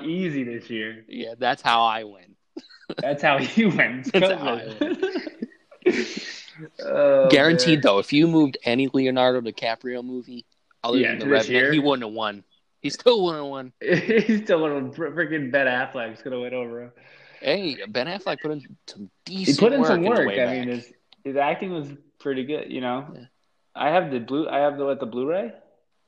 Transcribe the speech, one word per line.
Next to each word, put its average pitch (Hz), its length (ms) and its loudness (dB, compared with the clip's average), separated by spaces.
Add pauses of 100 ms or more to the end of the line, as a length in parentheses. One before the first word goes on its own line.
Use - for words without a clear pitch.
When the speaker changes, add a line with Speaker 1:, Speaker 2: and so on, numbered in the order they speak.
Speaker 1:
easy 160 360 -4
this 117 280 -10
year. 110 360 -8
Speaker 2:
Yeah, 117 320 -10
that's 127 240 0
how 117 220 4
I 113 200 0
win. 98 300 -20 (540)
<laughs> - 140 -8
Speaker 1:
That's 143 200 -2
how 143 160 4
he 170 280 2
wins. 131 460 0
Speaker 2:
That's 190 280 4
how - 140 -4
I 226 100 -8
Speaker 1:
<laughs> - 1200 -8
Speaker 2:
win. - 320 0 (680)
Speaker 1:
Oh, 139 460 4
Speaker 2:
Guaranteed, 156 500 6
Speaker 1:
man. - 40 0
Speaker 2:
though, 101 160 6
if - 140 -2
you 147 140 6
moved 156 380 4
any 127 280 2
Leonardo 127 500 4
DiCaprio 120 600 -6
movie 123 400 -12 (380)
other 120 160 2
Speaker 1:
Yeah, 113 120 4
Speaker 2:
than 113 80 -4
The 110 60 -6
Speaker 1:
to - 60 0
this 110 180 4
Speaker 2:
Revenant, 127 260 2
he 156 40 4
Speaker 1:
year? 143 80 2
Speaker 2:
wouldn't 131 220 2
have 107 60 -10
won. 104 300 -6 (360)
He 143 100 -6
still 233 340 4
wouldn't 156 200 -4
have 139 60 -8
won. 135 260 -12
Speaker 1:
<laughs> - 60 -18 (440)
He 214 160 0
still 165 200 2
wouldn't. 143 340 -4
Fr-, 160 120 -6
freaking 151 420 -4
Ben 135 160 2
Affleck's 123 560 -4
gonna 127 180 -8
win 123 140 -8
over 120 300 -8
him. 123 80 -20 (480)
Speaker 2:
Hey, 147 480 -4
Ben 123 180 -2
Affleck 180 340 -6
put 151 120 -6
in 147 100 -8 (240)
some 101 240 -18 (160)
Speaker 1:
He 185 180 -10
Speaker 2:
decent - 140 2
Speaker 1:
put 233 140 6
in 277 80 2
Speaker 2:
work 233 80 4
Speaker 1:
some 190 100 4
Speaker 2:
in 170 60 0
the 208 60 2
Speaker 1:
work. 185 160 2
Speaker 2:
way 101 160 0
Speaker 1:
I 123 120 0
mean, 127 120 -4
Speaker 2:
back. 123 100 -4
Speaker 1:
his, - 160 -14 (320)
his 139 120 -6
acting 175 360 -2
was 151 160 -8 (320)
pretty 131 240 -4
good, 147 280 -8
you 127 80 -6
know? 127 340 -6
Speaker 2:
Yeah. 123 100 -18 (500)
Speaker 1:
I 135 160 -2
have 170 200 2
the 123 100 -4
Blu-, 131 280 -4
I 139 120 0
have 143 180 0
the, 143 80 -2
what, 135 140 -2
the 127 60 -6
Blu-ray? 156 460 -4 (560)